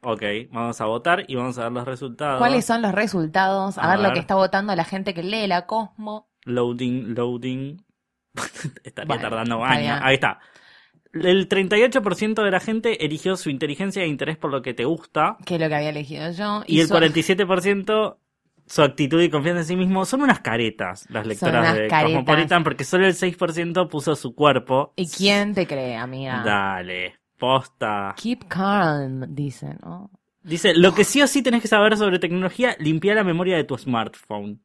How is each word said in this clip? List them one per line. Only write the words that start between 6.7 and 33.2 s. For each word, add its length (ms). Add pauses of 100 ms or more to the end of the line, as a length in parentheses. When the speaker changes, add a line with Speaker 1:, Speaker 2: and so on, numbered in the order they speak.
Speaker 1:
loading. 720 (500)
<laughs> 500
Estaría 240
Speaker 2:
Bueno, 140
Speaker 1:
tardando 360
Speaker 2:
está 140
Speaker 1:
años. 100
Speaker 2:
bien. 220
Speaker 1:
Ahí 120
está. 240 (760)
El 360
treinta 280
y 60
ocho 180
por 140
ciento 260
de 100
la 100
gente 440
eligió 300
su 140
inteligencia 540
e 40
interés 300
por 120
lo 120
que 120
te 120
gusta. 500 (100)
Speaker 2:
Que 100
es 60
lo 60
que 80
había 140
elegido 420
yo. 340
Speaker 1:
Y 140
el 80
Speaker 2:
su 60
Speaker 1:
cuarenta 260
y 40
siete 220
por 160
ciento 560 (480)
su 160
actitud 400
y 80
confianza 300
en 80
sí 80
mismo. 300
Son 160
unas 180
caretas 720
las 140
Speaker 2:
Son 60
Speaker 1:
lectoras 340
Speaker 2:
unas 120
Speaker 1:
de 140
Speaker 2:
caretas. 140 (100)
Speaker 1:
Cosmopolitan, 500
porque 220
solo 200
el 80
seis 220
por 160
ciento 380
puso 260
su 180
cuerpo. 640
Speaker 2:
¿Y 140
quién 440
te 140
cree, 300
amiga? 480
Speaker 1:
Dale, 720 (180)
posta. 800
Speaker 2:
Keep 320
calm, 800 (100)
dice, 480
¿no? 280 (320)
Speaker 1:
Dice, 300
"Lo 220
que 80
sí 180
o 60
sí 160
tenés 180
que 60
saber 300
sobre 220
tecnología, 600
limpiá 360
la 100